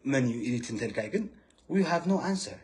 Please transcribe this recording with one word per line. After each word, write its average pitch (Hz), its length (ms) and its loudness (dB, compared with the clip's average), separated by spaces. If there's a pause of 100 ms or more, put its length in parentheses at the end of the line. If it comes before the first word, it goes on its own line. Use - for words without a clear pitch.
መን 135 200 2
እዩ 117 180 0
ኢሊት 123 240 -2
እንተልካ 113 320 -4
እዩ። 107 120 -4
ግን 220 120 0 (460)
we 190 120 4
have 170 240 2
no 190 140 4
answer። 190 440 -2